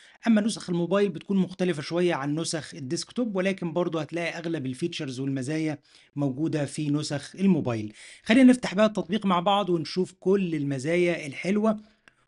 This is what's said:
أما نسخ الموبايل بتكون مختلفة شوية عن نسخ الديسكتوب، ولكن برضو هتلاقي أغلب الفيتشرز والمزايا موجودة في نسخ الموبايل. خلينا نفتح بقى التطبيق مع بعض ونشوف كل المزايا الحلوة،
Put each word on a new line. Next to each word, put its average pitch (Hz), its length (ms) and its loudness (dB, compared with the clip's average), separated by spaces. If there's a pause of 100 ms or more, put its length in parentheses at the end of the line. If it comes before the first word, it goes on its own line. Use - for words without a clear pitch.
(260)
أما 220 140 6
نسخ 214 300 -4
الموبايل 175 380 2
بتكون 175 280 -4
مختلفة 180 460 0
شوية 170 320 0
عن 143 200 -2
نسخ 160 400 -4
الديسكتوب، 170 600 -6
ولكن 185 360 -2
برضو 170 260 0
هتلاقي 165 400 -4
أغلب 165 280 -4
الفيتشرز 131 540 -6
والمزايا 143 580 -4 (380)
موجودة 143 480 -2
في 147 260 -4
نسخ 147 460 -4
الموبايل. 127 560 2 (300)
خلينا 254 280 8
نفتح 247 240 2
بقى 214 120 4
التطبيق 208 400 -4
مع 180 140 4
بعض 202 300 2
ونشوف 175 500 -2
كل 190 340 2
المزايا 151 720 0
الحلوة، 208 540 0 (480)